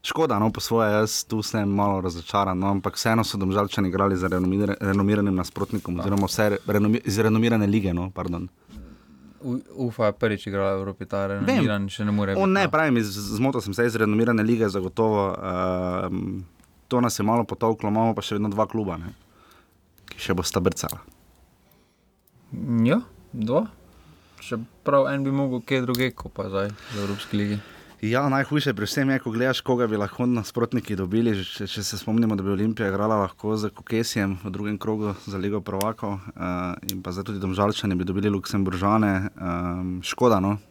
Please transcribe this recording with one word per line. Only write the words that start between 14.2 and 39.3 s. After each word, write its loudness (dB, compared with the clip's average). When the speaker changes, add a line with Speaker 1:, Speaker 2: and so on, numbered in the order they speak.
Speaker 1:
lige 2
zagotovo, 0
ehm, -2
to 2
nas 0
je 0
malo 2
potolklo, -2
imamo 2
pa -4
še -4
vedno 0
dva 2
kluba, -4
ne, -10
ki -18
še -2
bosta -2
brcala. -2
Speaker 2:
Ja, 4
dva. 0
Čeprav 0
en -2
bi 0
mogel 0
kje 0
drugje, 0
ko -12
pa -6
zdaj -2
v -10
Evropski -4
ligi. 0
Speaker 1:
Ja, 2
najhujše 0
pri -2
vsem 0
je, 2
ko -4
gledaš, 0
koga 0
bi 0
lahko -2
nasprotniki 0
dobili, 2
če, -6
če -6
se -6
spomnimo, 2
da -2
bi 2
Olimpija 0
igrala 2
lahko -4
z -4
Kokesijem -2
v -6
drugem -4
krogu -2
za -8
Ligo -2
prvakov, -4
eh, -6
in -8
pa -6
zdaj -6
tudi -6
Domžalčani 0
bi -2
dobili 0
Luksemburžane, 2